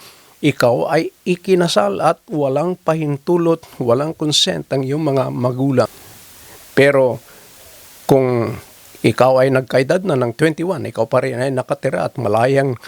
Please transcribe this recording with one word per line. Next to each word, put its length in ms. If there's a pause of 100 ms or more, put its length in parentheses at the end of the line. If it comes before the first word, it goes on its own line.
(420)
ikaw 480
ay 320
ikinasal 800
at 240
walang 480
pahintulot, 880 (160)
walang 320
consent 640
ang 80
iyong 240
mga 240
magulang. 560 (880)
Pero 480 (880)
kung 480 (480)
ikaw 320
ay 160
nagkaedad 480
na 160
ng 160
twenty-one, 560
ikaw 160
pa 160
rin 160
ay 160
nakatira 560
at 80
malayang 560 (140)